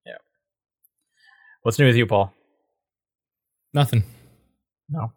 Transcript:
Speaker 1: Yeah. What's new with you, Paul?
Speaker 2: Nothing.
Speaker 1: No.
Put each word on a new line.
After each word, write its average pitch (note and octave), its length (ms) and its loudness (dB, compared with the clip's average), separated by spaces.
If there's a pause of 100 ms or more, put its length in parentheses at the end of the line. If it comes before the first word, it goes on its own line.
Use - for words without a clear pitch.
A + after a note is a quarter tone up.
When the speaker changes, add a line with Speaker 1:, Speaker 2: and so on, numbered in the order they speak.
Speaker 1:
Yeah. - 120 -18 (1400)
What's A#2 160 -4
new C#3+ 80 4
with A#2+ 100 4
you, A#2+ 100 2
Paul? G2+ 260 0 (1400)
Speaker 2:
Nothing. B2 320 0 (840)
Speaker 1:
No. C#3+ 280 -8